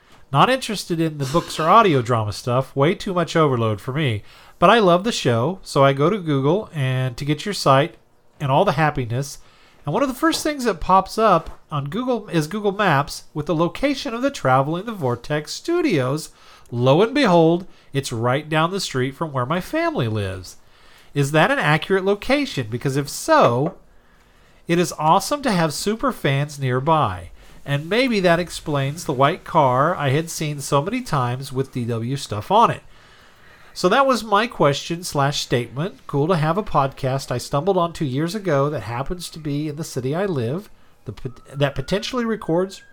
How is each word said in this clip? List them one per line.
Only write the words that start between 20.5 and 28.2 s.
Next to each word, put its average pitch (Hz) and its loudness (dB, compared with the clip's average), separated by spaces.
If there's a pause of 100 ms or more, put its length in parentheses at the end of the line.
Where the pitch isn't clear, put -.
Is 143 0
that 160 6
an 285 0
accurate 185 0
location? 202 0
Because 127 -4
if 143 -2
so, 160 2 (880)
it 170 0
is 175 0
awesome 190 2
to 269 -2
have 170 2
super 220 -2
fans 143 -2
nearby. 131 0 (340)
And 143 -4
maybe 226 2